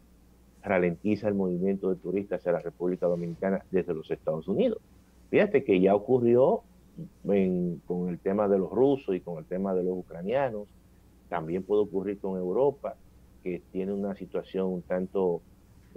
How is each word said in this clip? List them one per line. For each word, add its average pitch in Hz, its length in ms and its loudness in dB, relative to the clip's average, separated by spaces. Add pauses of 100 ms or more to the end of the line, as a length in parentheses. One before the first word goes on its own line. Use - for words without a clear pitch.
(600)
ralentiza 95 640 0
el 104 80 0
movimiento 95 540 0
de 92 60 0
turistas 90 460 -4
hacia 87 100 0
la 85 80 0
República 90 480 -4
Dominicana 87 640 -2
desde 90 220 0
los 80 180 -8
Estados 80 360 -4
Unidos. 190 320 0 (500)
Fíjate 175 340 4
que 98 160 4
ya 98 160 6
ocurrió 120 680 4 (640)
en, 95 580 2
con 90 220 -2
el 85 100 -6
tema 101 280 0
de 98 100 6
los 87 140 -2
rusos 131 440 2
y 90 60 -4
con 85 160 -10
el 78 80 -12
tema 95 280 -4
de 90 100 0
los 92 160 -2
ucranianos, 104 680 -4 (600)
también 85 340 -4
puede 104 200 2
ocurrir 98 360 -4
con 95 180 -4
Europa, 104 580 -2 (480)
que 87 180 -6 (100)
tiene 92 220 -4
una 101 220 -4
situación 95 520 -6
un 90 140 -4
tanto, 92 600 -2 (560)